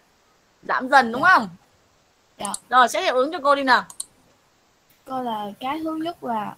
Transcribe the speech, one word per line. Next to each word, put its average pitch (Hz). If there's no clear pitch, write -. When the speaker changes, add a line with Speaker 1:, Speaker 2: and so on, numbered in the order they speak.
Speaker 1:
Giảm 233
dần 254
đúng 254
Speaker 2:
Dạ. 359
Speaker 1:
không? 226
Speaker 2:
Dạ. 196
Speaker 1:
Rồi, 247
xét 311
hiệu 302
ứng 262
cho 349
cô 285
đi 277
nào. 233
Speaker 2:
Cô 262
là 214
cái 277
thứ 320
nhất 320
là 220